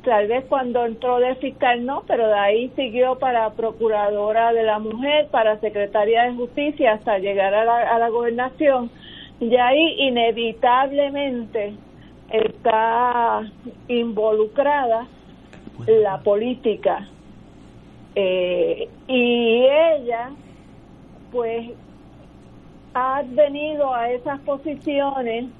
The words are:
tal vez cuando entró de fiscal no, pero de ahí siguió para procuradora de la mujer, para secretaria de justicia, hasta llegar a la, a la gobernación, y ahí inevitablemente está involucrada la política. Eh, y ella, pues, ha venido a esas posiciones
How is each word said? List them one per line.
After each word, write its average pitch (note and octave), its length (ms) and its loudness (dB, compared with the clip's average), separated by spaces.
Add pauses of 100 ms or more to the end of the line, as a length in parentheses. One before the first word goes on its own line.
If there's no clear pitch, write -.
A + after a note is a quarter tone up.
tal G#3 240 2
vez B3+ 180 -2
cuando B3 380 -2
entró B3 360 -2
de B3+ 160 2
fiscal B3 500 -2
no, C#4 200 -6
pero A#3 220 0
de G#3 100 2
ahí G#3+ 380 0
siguió B3+ 420 0
para A#3+ 320 0
procuradora G#3+ 1000 0
de A3+ 100 2
la G#3+ 160 0
mujer, C#4 520 0
para A3 300 2
secretaria G#3+ 640 0
de B3 100 -2
justicia, B3+ 580 0
hasta G#3+ 260 -2
llegar G3 360 0
a G#3+ 100 2
la, A#3 140 2 (160)
a A3+ 40 2
la A#3 120 2
gobernación, A#3+ 800 0 (500)
y A#3 160 0
ahí C4+ 400 4 (120)
inevitablemente A#3+ 1700 0 (560)
está A3+ 1120 0 (460)
involucrada A#3 1160 0 (800)
la G#3 360 4
política. G#3 840 0 (1080)
Eh, F3+ 760 0 (200)
y A#3+ 560 2
ella, C4+ 680 2 (1000)
pues, A#3 400 -6 (1200)
ha C4 320 -2
venido C#4+ 680 0
a A#3 160 -4
esas C4+ 300 -6
posiciones C#4 1040 -4 (140)